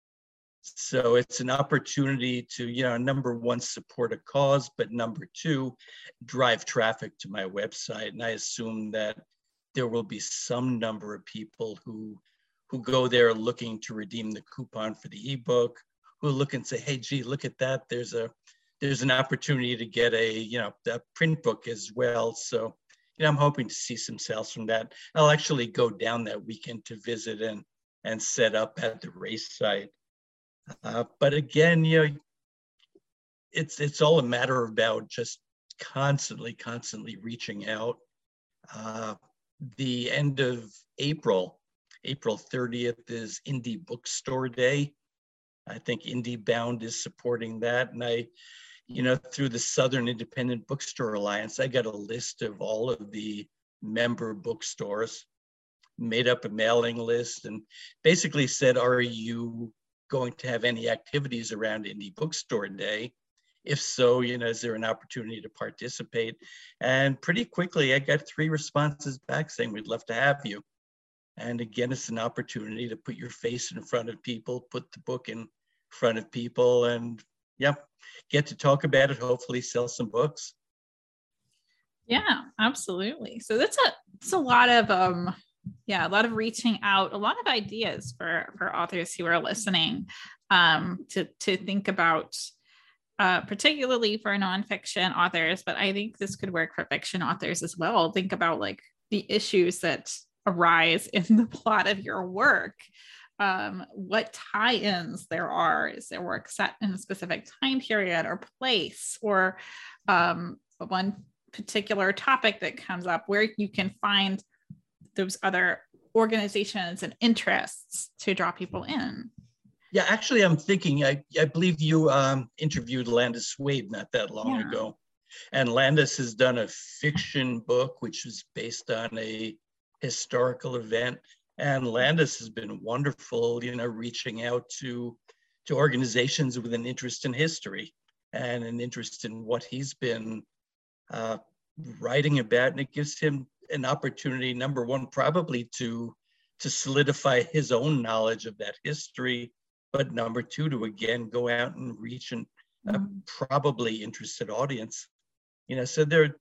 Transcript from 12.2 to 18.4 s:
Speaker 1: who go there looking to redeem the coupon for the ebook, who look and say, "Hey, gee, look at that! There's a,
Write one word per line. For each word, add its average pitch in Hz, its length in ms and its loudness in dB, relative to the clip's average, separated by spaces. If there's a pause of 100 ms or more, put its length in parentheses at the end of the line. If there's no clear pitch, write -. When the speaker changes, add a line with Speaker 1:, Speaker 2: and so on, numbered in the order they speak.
Speaker 1:
who 131 120 -6
go 127 260 2
there 120 260 8
looking 113 480 -4
to - 120 -12
redeem 107 380 -8
the 101 120 -10 (100)
coupon 110 400 -8
for - 140 -18
the 117 240 -10
ebook, 123 480 2 (400)
who 147 100 0
look 139 240 0
and 123 140 -6
say, 127 100 -4
"Hey, 139 200 -4
gee, 127 260 -4
look 135 220 -6
at - 140 -8
that! 131 300 0
There's 120 240 -6
a, 113 160 -2 (520)